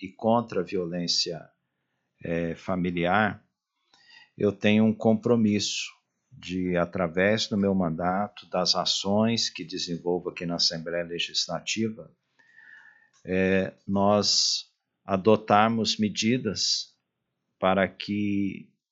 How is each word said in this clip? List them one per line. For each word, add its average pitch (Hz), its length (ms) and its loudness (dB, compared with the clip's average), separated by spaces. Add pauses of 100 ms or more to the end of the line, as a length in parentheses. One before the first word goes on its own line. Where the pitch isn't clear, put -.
e 92 80 -12
contra 113 520 0
a 87 40 -2
Violência, 87 760 -4 (840)
eh, 85 300 -2
Familiar, 90 880 0 (920)
eu 101 140 2
tenho 107 340 4
um 110 100 4
compromisso 110 960 0 (400)
de, 90 440 -4
através 92 720 2
do 107 120 -2
meu 98 160 2
mandato, 90 760 -2
das 90 260 0
ações 104 760 0
que - 140 -12
desenvolvo 87 640 -6
aqui 90 160 -10
na 85 80 -4
Assembleia 85 500 -2
Legislativa, 85 1080 -6 (1120)
eh, 95 480 0 (140)
nós 101 800 2 (380)
adotarmos 107 920 4
medidas 110 960 -2 (640)
para 95 300 2
que, 101 840 -4 (220)